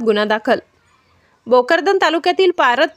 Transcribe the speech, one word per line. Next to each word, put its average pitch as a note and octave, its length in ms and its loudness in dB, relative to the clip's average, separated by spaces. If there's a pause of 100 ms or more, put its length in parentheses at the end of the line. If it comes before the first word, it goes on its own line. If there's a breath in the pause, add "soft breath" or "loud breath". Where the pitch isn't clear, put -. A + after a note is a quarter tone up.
गुन्हा G#3+ 200 0
दाखल. G#3+ 340 -2 (880)
भोकरदन D#4+ 560 2
तालुक्यातील F4 480 0
पारत C#4 360 0 (100)